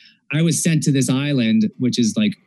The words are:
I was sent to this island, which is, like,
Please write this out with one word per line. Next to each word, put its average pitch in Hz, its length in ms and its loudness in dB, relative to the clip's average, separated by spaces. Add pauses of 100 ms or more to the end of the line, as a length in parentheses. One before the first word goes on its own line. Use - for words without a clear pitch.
(320)
I 151 100 0
was 165 200 0
sent 160 220 0
to 151 80 2
this 135 160 0
island, 127 600 0 (100)
which 123 200 -2
is, 113 180 2
like, 107 200 0 (100)